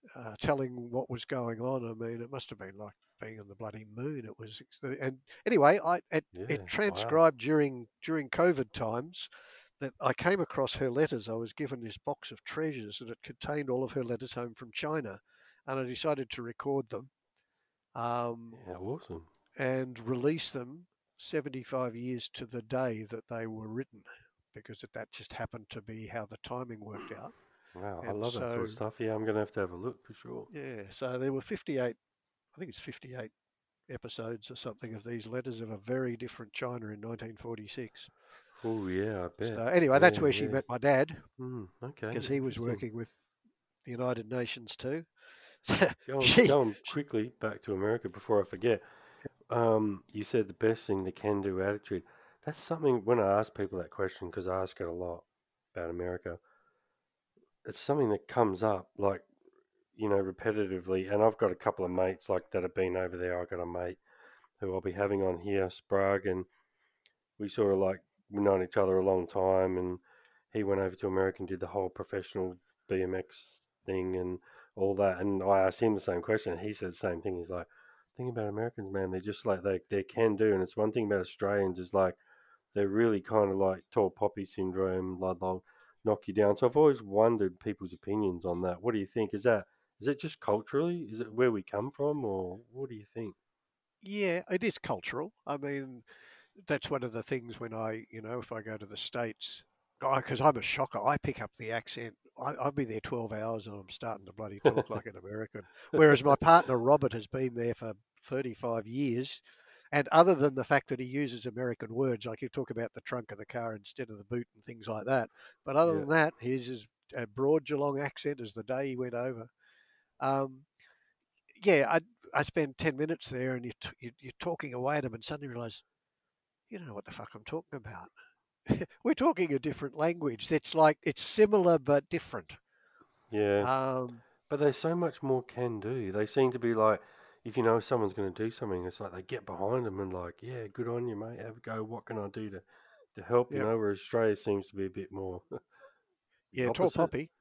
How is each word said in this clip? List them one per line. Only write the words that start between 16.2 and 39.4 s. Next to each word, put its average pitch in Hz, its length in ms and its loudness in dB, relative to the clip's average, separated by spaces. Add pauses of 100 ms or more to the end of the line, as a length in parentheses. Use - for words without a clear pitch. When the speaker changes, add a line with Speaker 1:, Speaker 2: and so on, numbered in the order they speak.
Speaker 1:
to - 120 -10
record 135 480 -4
them, 123 180 -10 (840)
um, 117 600 -4 (120)
Speaker 2:
Yeah, 90 100 -10
awesome. 92 500 -8 (300)
Speaker 1:
and 131 440 -4
release 131 500 -2
them 139 360 -10 (320)
seventy-five 131 760 -4
years 120 360 -6
to - 160 -12
the 117 160 -10
day 113 480 -2
that 113 180 -12
they 113 180 -6
were 110 220 -8
written, 113 340 -8 (520)
because 107 260 -18
that, - 140 -18
that 113 180 -10
just - 200 -14
happened 113 380 -10
to - 100 -12
be 110 280 -12
how 110 180 -8
the 104 160 -18
timing 123 380 -8
worked 104 320 -12
out. 107 200 -14 (420)
Speaker 2:
Wow, 92 320 -8
I 110 40 -6
Speaker 1:
And - 20 -4
Speaker 2:
love 113 220 -4
that 120 140 -4
sort 117 160 -4
of 107 60 -8
Speaker 1:
so - 0 -
Speaker 2:
stuff. 110 280 -6
Yeah, 110 160 0
I'm 107 100 -2
gonna 107 160 0
have 104 120 -4
to 110 80 -4
have 90 120 -2
a 87 40 -12
look 117 280 -10
for - 100 -20
sure. - 380 -12
Speaker 1:
Yeah, 135 380 -12
so 127 280 -6
there 135 140 -2
were 135 80 -2
fifty-eight, 131 560 -2 (580)
I - 40 -20
think 165 120 -12
it's - 100 -14
fifty-eight 123 520 -12 (580)
episodes 117 600 -10
or 123 60 -14
something 113 380 -10
of 104 100 -12
these 117 220 -8
letters 123 340 -8
of 113 100 -10
a 107 80 -10
very 123 380 -4
different 113 360 -14
China 120 360 -6
in 104 120 -12
nineteen 113 360 -10
forty-six. 110 720 -12 (560)
Speaker 2:
Oh, 110 220 -2
yeah, 95 380 -2
I 87 40 -6 (100)
bet. 110 160 -4